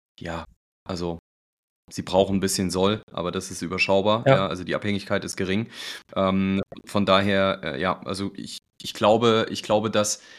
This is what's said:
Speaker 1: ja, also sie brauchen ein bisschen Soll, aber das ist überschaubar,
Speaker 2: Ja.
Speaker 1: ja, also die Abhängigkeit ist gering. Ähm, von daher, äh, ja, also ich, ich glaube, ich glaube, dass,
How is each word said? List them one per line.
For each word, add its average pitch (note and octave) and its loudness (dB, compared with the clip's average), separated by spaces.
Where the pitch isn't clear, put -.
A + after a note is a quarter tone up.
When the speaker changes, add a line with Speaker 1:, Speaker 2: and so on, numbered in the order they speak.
Speaker 1:
ja, E2 -8
also E2+ -6
sie - -8
brauchen F#2+ 4
ein F#2 2
bisschen F#2+ 0
Soll, G2 2
aber F2 -4
das F#2 -6
ist F2+ -10
überschaubar, G2 2
Speaker 2:
Ja. C3+ 6
Speaker 1:
ja, F#2+ 0
also F2+ -6
die E2 -4
Abhängigkeit G2+ -2
ist F2 -10
gering. G2 -2
Ähm, F#2+ 2
von G2+ -2
daher, G2 4
äh, D2 -6
ja, F#2 -2
also F#2+ -6
ich, - -14
ich - -10
glaube, A2 4
ich - -8
glaube, G#2+ 0
dass, G#2 0